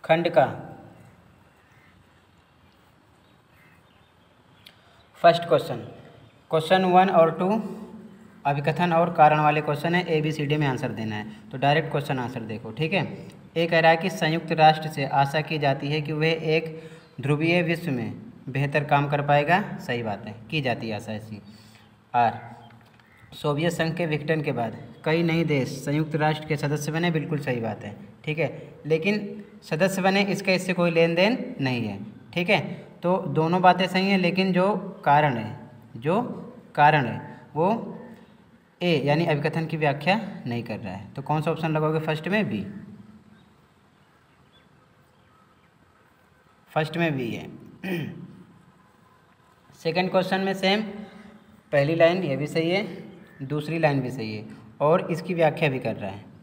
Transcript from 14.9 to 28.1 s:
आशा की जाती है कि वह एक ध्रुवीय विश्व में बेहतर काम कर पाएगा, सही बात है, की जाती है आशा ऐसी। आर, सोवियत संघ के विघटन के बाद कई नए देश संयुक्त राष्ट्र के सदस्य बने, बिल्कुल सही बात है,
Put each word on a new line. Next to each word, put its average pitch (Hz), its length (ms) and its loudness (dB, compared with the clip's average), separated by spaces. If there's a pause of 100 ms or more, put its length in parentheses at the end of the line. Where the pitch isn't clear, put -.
आशा 139 260 2
की 156 160 -4
जाती 143 300 0
है 151 120 0
कि 151 140 -6
वह 160 340 0
एक 160 220 0 (500)
ध्रुवीय 160 440 2
विश्व 165 260 -2
में 110 220 -4 (360)
बेहतर 139 360 0
काम 143 240 2
कर 143 140 0
पाएगा, 147 400 4 (160)
सही 120 240 -6
बात 104 240 -6
है, 107 80 -12 (160)
की 156 100 -2
जाती 117 280 -2
है 107 80 -4
आशा 110 160 -10
ऐसी। 107 300 -12 (720)
आर, 117 260 2 (920)
सोवियत 151 400 0
संघ 160 240 -2
के 175 100 -2
विघटन 151 360 -2
के 143 120 -2
बाद 113 220 -4 (280)
कई 160 180 2
नए 165 240 2
देश 139 220 0 (120)
संयुक्त 151 360 -2
राष्ट्र 151 300 0
के 151 100 -2
सदस्य 147 360 -2
बने, 170 180 0
बिल्कुल 151 300 -2
सही 123 200 -2
बात 104 240 -6
है, 104 100 -12 (300)